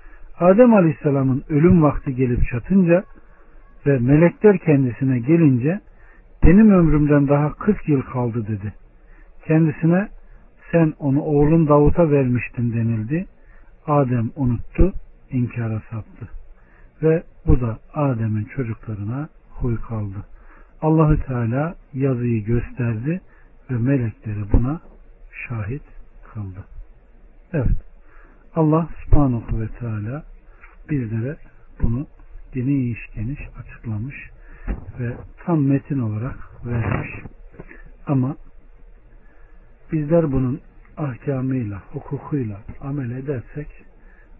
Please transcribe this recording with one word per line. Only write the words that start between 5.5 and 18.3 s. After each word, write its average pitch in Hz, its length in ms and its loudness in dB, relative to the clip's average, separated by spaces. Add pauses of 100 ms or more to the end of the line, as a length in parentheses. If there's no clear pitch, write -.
"Benim 202 280 8
ömrümden 147 560 4
daha 147 260 2
kırk - 360 -2
yıl 139 120 2
kaldı." 120 460 -6
dedi. 104 260 -8 (720)
Kendisine, 165 640 2 (640)
"Sen 160 280 2
onu 143 220 -2
oğlun 151 460 2
Davut'a 147 440 4
vermiştin." 123 600 -2
denildi. 117 520 -4 (600)
Adem 127 480 0
unuttu, 139 580 0 (380)
inkara 113 580 -4
saptı. - 400 -14 (760)
Ve 160 200 2 (240)
bu 139 140 6
da 113 180 -4 (140)
Adem'in 113 520 -2 (100)